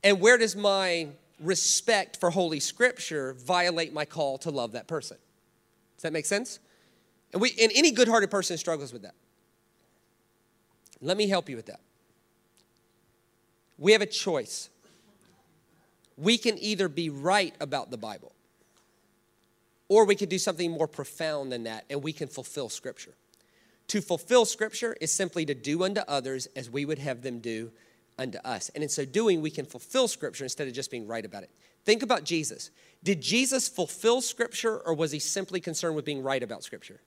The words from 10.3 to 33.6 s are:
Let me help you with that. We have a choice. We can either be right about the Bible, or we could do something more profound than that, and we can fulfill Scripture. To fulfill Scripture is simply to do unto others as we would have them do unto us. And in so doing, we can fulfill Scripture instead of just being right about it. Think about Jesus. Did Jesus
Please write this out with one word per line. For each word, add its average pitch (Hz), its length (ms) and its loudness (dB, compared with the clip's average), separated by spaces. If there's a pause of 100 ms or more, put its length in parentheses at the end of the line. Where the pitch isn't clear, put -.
Let 160 160 -2
me 208 120 2
help 185 200 0
you 135 80 -10
with 113 120 -12
that. - 120 -18 (2000)
We 165 140 6
have 214 100 8
a 208 60 -2
choice. - 640 -4 (1500)
We 214 220 4
can 214 180 0
either 196 320 -2
be 156 200 -4
right 165 500 0
about 139 320 -6
the 123 60 -10
Bible, 107 360 -12 (1500)
or 214 180 8
we 202 100 4
could 196 140 -4
do 185 100 0
something 170 320 -2
more 160 160 0
profound 147 640 -6
than 117 120 -6
that, 110 240 -8
and 139 160 -6
we 156 100 -6
can 151 140 -8
fulfill 127 400 -10
Scripture. - 460 -12 (760)
To 208 120 0
fulfill 226 440 4
Scripture 220 540 -4
is 156 120 -2
simply 175 340 -2
to 147 80 -2
do 139 300 -2
unto 196 240 -2
others 131 480 -4
as 120 140 -10
we 143 140 -4
would 147 160 -4
have 131 220 -6
them 123 180 -8
do 113 320 -6 (460)
unto 131 220 -6
us. 113 300 -6
And 151 140 -6
in 147 60 -4
so 143 160 -2
doing, 185 340 2
we 156 120 -4
can 147 140 -8
fulfill 247 420 -2
Scripture - 360 -6
instead 135 240 -6
of 123 60 -10
just 127 160 -8
being 117 160 -10
right 113 180 -8
about 95 200 -14
it. - 80 -20 (340)
Think 214 160 4
about 214 220 0
Jesus. 151 480 -4 (320)
Did 175 180 4
Jesus 254 480 2